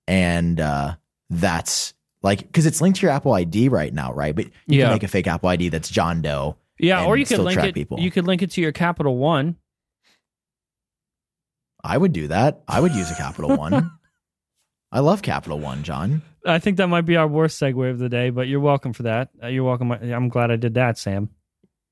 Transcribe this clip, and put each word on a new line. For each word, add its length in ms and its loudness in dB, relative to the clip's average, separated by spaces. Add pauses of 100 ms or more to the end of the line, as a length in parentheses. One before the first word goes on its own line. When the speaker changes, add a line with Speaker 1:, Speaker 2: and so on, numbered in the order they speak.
Speaker 1:
and, 520 2
uh, 360 -2 (340)
that's, 640 -2 (280)
like, 300 0
'cause 140 4
it's 140 0
linked 180 2
to 80 0
your 60 4
Apple 200 0
I 120 2
D 240 2
right 260 0
now, 180 -4
right? 220 -4
But 120 -4 (200)
you 140 4
Speaker 2:
Yeah. 60 4
Speaker 1:
can 100 4
make 80 -4
a 40 -6
fake 200 0
Apple 200 0
I 80 2
D 120 0
that's 200 -4
John 320 0
Doe 360 -4 (240)
Speaker 2:
Yeah, 180 2
Speaker 1:
and 80 0
Speaker 2:
or 100 4
you 80 0
could 120 0
Speaker 1:
still 80 2
Speaker 2:
link 100 0
Speaker 1:
track 140 2
Speaker 2:
it, 80 -4
Speaker 1:
people. 240 -6
Speaker 2:
you 100 0
could 160 0
link 160 0
it 100 -4
to 80 -2
your 120 0
Capital 440 -2
One. 380 0 (2250)
Speaker 1:
I 120 -2
would 160 4
do 160 -4
that. 400 2
I 120 2
would 140 4
use 160 -2
a 40 -8
Capital 420 -2
Speaker 2:
<laughs> 0 -
Speaker 1:
One. 340 0 (1000)
I 100 0
love 220 4
Capital 360 -4
One, 240 -8
John. 400 -2 (240)
Speaker 2:
I 120 2
think 200 0
that 100 2
might 140 2
be 140 2
our 120 4
worst 320 0
segue 300 0
of 80 -6
the 100 -2
day, 220 0
but 180 -2
you're 120 0
welcome 320 0
for 120 -8
that. 260 -2 (120)
Uh, 60 -8
you're 160 -2
welcome. 280 0
I, 40 -2 (160)
I'm 160 0
glad 220 0
I 60 2
did 180 -2
that, 240 2
Sam. 300 -2 (640)